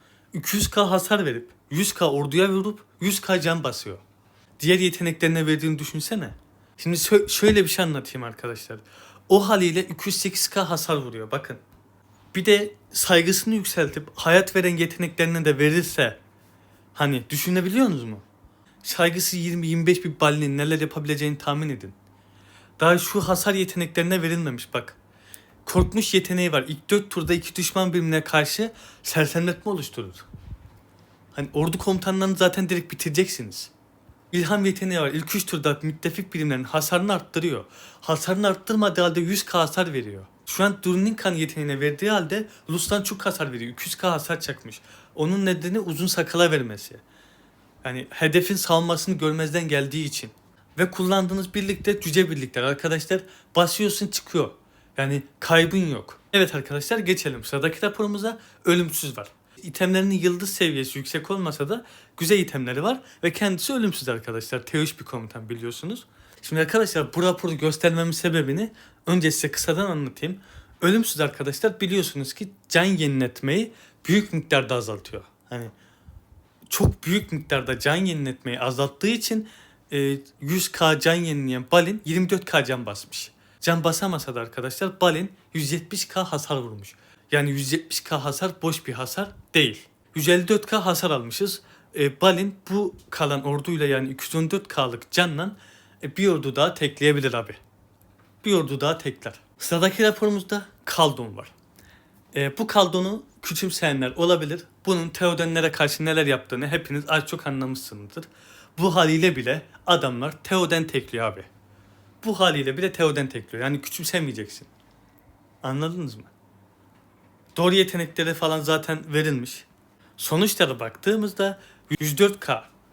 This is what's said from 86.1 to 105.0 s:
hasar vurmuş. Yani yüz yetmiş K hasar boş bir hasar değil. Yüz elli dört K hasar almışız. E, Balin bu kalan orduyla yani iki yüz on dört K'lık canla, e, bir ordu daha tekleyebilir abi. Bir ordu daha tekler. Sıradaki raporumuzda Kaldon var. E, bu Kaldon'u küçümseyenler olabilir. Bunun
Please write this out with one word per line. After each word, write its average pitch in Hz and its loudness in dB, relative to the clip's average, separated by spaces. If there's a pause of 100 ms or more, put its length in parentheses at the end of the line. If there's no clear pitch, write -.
hasar 151 -4
vurmuş. 110 -10 (380)
Yani 143 2
yüz 139 -4
yetmiş - -4
K 143 -4
hasar 160 -4 (100)
boş 160 -4
bir 139 -6
hasar 131 -8 (260)
değil. 131 0 (280)
Yüz 156 -4
elli 175 4
dört 208 2
K 202 0
hasar 180 0
almışız. 139 -4 (360)
E, 143 0
Balin 190 4 (160)
bu 196 0 (160)
kalan 143 0
orduyla 147 -2
yani 131 0
iki 135 -10
yüz - -8
on 160 0
dört 196 -4
K'lık 120 -4
canla, 175 -2 (460)
e, 143 -8
bir 196 4
ordu 139 0
daha 165 2
tekleyebilir 143 2
abi. 113 -6 (880)
Bir 202 2
ordu 139 0
daha 156 0
tekler. - -10 (240)
Sıradaki 190 2
raporumuzda 208 0 (180)
Kaldon 120 0
var. 104 -14 (880)
E, 139 -2
bu 226 -2
Kaldon'u 190 2 (200)
küçümseyenler 151 -2
olabilir. 170 0 (220)
Bunun 175 2